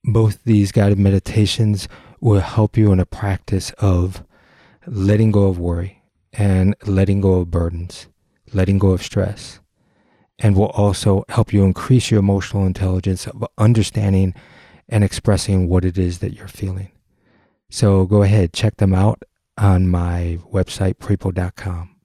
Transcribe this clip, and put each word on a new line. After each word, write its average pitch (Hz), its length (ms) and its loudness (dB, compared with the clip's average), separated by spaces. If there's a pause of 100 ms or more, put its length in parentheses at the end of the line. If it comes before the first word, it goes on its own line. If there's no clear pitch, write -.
Both 110 400 0
these 104 280 2
guided 101 260 2
meditations 101 880 0 (320)
will 104 200 2
help - 360 -2
you 107 160 4
in 92 80 4
a 90 60 0
practice - 720 -6
of 92 460 0 (640)
letting 107 460 0
go 101 140 2
of 92 120 -2
worry 87 440 -6 (300)
and 98 420 2 (120)
letting 98 340 0
go 95 140 2
of 90 160 -2
burdens, 85 580 -6 (440)
letting 98 260 0
go 95 120 2
of 90 120 -2
stress, - 580 -6 (800)
and 101 160 2
will 101 140 0
also 101 580 0
help - 240 -2
you 101 100 4
increase 104 480 0
your 107 100 4
emotional 98 460 -2
intelligence 92 600 -4
of - 160 -10 (140)
understanding 101 760 2 (540)
and 104 160 0
expressing 95 640 -2
what 90 160 0
it 90 140 -2
is 87 200 -2
that - 140 -8
you're - 160 -18
feeling. 95 420 -10 (800)
So 95 360 2
go 101 160 2
ahead, 98 320 2
check - 240 -2
them 95 160 2
out 98 280 0 (360)
on 92 300 2
my 87 500 -2 (120)
website, 95 440 -2
prepo 95 400 -4
dot 90 200 -6
com. 87 500 -10